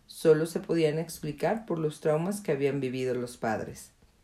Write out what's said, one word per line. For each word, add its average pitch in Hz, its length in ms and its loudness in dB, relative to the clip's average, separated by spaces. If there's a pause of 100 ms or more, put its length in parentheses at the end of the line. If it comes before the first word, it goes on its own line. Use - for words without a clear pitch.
solo 156 400 6
se 175 140 -4
podían 160 400 2
explicar 165 680 -4
por 175 140 -2
los 156 220 -2
traumas 170 400 0
que - 100 -2
habían 139 300 0
vivido 127 340 -2
los 123 220 -6
padres. 117 560 -6 (300)